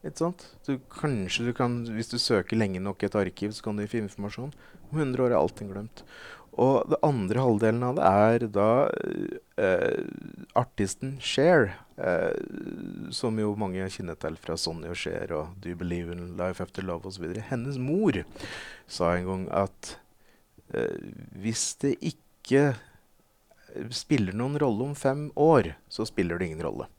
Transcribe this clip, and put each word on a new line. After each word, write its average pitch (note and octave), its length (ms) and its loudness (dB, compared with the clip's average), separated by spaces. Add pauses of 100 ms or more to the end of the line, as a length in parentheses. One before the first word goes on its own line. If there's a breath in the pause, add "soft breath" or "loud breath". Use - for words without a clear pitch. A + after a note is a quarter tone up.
Ikke D3+ 160 -10
sant? F3 220 -2 (260)
Du, C#3 60 -2 (180)
kanskje A#2 560 -2
du A#2+ 80 0
kan, B2 220 2 (180)
hvis A2+ 160 -4
du A#2+ 80 -4
søker A2+ 400 2
lenge F#2+ 240 0
nok G2+ 200 -4
i G2+ 40 0
et - 80 -2
arkiv, G2+ 400 0
så - 80 -14
kan G#2 160 -4
du G#2 80 -4
få A2+ 140 -2
informasjon. G#2 480 -8 (420 loud breath)
Om D3+ 80 -2
hundre B2+ 240 0
år A#2+ 80 4
er F#2+ 80 6
allting F#2+ 320 0
glemt. G2+ 300 -12 (600 loud breath)
Og B2+ 300 6
det D3+ 100 2
andre A#2+ 400 2
halvdelen A2+ 460 4
av C3 100 0
det - 80 2
er A2 480 6
da, G#2 160 4 (880)
eh, - 460 2 (560)
artisten C3 600 -2
Cher, C#3 540 4 (240 loud breath)
eh, F2 400 0 (720)
som A2 320 -2
jo G#2 160 0
mange F#2+ 320 -2
kjenner F2 320 -8
til D#2+ 160 -6
fra E2 200 -6
Sonny E2 340 -6
og F2 80 -6
Cher E2 340 -6
og E2 260 -6
Do F2 100 -10
You F2 100 -8
Believe F2 340 -4
in F2 240 -10
Life F#2 240 -2
After F#2+ 240 -6
Love F2 240 -6
og F#2+ 60 -12
så F2 100 -8
videre. G2 240 -6
Hennes C3 320 -4
mor D3 420 0 (640 loud breath)
sa F2 300 2
en F2+ 100 -2
gang F#2 240 -4
at, - 480 -2 (760 soft breath)
eh, G1+ 240 -2 (360)
hvis A2 480 -4
det C#3 200 0
ikke C#3 720 2 (1120 loud breath)
spiller A2 480 0
noen C#3 240 -2
rolle B2+ 300 0
om - 40 -8
fem C#3+ 400 -2
år, C#3 380 6 (160)
så A2 160 -4
spiller F2 320 -2
det F2 140 -2
ingen D#2+ 140 -6
rolle. B1+ 200 -4 (140)